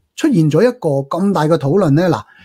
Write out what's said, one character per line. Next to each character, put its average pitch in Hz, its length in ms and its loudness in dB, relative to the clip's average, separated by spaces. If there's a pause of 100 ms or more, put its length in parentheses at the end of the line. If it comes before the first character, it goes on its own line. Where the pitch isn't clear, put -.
(160)
出 311 160 -2
現 160 180 2
咗 156 120 2
一 247 80 2 (100)
個 170 80 -4 (200)
咁 190 240 -2
大 160 100 0
嘅 156 160 2
討 143 220 -2
論 165 100 0
呢？ 151 180 4
嗱， - 20 0
呢 110 140 -4 (200)